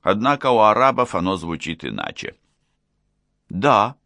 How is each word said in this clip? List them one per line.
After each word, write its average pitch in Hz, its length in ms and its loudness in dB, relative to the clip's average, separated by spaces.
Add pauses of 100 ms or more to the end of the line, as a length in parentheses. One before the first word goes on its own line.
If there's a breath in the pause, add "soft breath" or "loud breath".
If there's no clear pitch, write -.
однако 127 480 0
у 117 100 4
арабов 120 560 2
оно 92 200 -2
звучит 80 480 -10
иначе. - 520 -10 (1120)
Да. 113 580 2